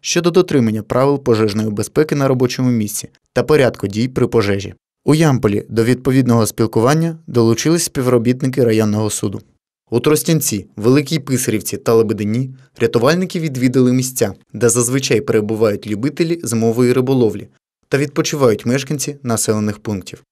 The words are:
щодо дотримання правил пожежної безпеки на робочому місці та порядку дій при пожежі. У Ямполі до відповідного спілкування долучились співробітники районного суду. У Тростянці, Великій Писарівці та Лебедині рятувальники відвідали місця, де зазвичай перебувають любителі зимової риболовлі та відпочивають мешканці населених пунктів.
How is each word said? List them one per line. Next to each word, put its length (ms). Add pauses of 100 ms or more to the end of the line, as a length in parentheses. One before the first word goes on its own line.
щодо 280
дотримання 520
правил 400
пожежної 480
безпеки 440
на 140
робочому 420
місці 380 (240)
та 100
порядку 440
дій 220
при 180
пожежі. 480 (300)
У 100
Ямполі 540
до 160
відповідного 600
спілкування 720 (100)
долучились 580
співробітники 800
районного 460
суду. 300 (500)
У 100
Тростянці, 680 (100)
Великій 420
Писарівці 580
та 180
Лебедині 560 (280)
рятувальники 600
відвідали 520
місця, 400 (200)
де 160
зазвичай 520
перебувають 680
любителі 560
зимової 500
риболовлі 560 (400)
та 100
відпочивають 680
мешканці 560
населених 560
пунктів. 540